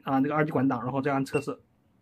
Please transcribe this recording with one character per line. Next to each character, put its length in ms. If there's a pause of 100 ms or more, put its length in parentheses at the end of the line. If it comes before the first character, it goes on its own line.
按 180
这 80
个 60
二 100
极 60
管 160
档， 160
然 80
后 100
再 120
按 120
测 160
试。 160 (460)